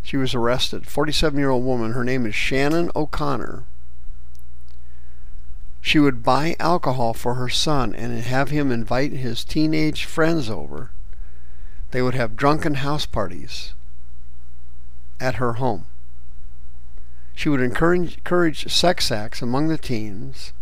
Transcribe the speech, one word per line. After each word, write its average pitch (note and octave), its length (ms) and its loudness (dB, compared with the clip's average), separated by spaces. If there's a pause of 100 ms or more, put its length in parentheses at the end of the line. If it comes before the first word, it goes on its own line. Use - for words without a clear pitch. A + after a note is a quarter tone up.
She - 160 0
was C3 160 0
arrested. A#2+ 520 0
Forty-seven-year-old C#3+ 760 2
woman, A#2+ 280 0
her B2 120 0
name B2+ 220 0
is G2+ 80 0
Shannon D3 600 0
O'Connor. C#3+ 720 -2 (2250)
She - 180 2
would C3+ 240 2
buy C#3 380 2
alcohol C3 520 0
for A#2+ 220 -2
her B2+ 140 -2
son C3+ 460 0
and A#2 280 -2
have C3 280 0
him D3 200 2
invite B2 420 0
his B2+ 320 0
teenage D#3 600 0
friends D#3+ 440 2
over. D2 440 -2 (1000)
They B2+ 120 0
would B2 120 2
have A#2 220 2
drunken D3 380 2
house C#3+ 300 0
parties G2 680 0 (1400)
at B2+ 180 0
her A#2+ 180 0
home. A2+ 320 0 (1500)
She - 140 0
would C#3 120 2
encourage, D#3+ 560 2
encourage - 560 0
sex - 380 2
acts G#2+ 320 -2
among C3 260 0
the D#3+ 80 0
teens A2 840 -2